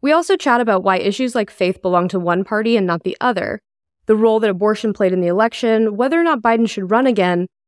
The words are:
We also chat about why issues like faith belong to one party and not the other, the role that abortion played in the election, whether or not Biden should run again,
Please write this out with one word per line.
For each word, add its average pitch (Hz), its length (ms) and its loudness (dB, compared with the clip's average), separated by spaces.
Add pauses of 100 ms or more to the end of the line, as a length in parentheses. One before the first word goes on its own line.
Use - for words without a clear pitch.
We 285 120 2
also 349 240 0
chat 247 260 0
about 202 200 0
why 190 160 0
issues 233 360 -2
like 220 160 -2
faith 185 320 -2
belong 180 260 0
to 185 120 -4
one 175 240 -2
party 220 320 0
and 196 100 0
not 170 180 -4
the - 160 -6
other, 208 400 -4 (460)
the 214 100 4
role 220 240 2
that 214 100 0
abortion 208 420 -2
played 190 200 0
in 185 80 0
the 175 80 0
election, 220 680 0
whether 269 240 0
or 339 40 0
not 294 180 0
Biden 226 260 2
should 185 220 -6
run 240 160 2
again, 185 400 0 (200)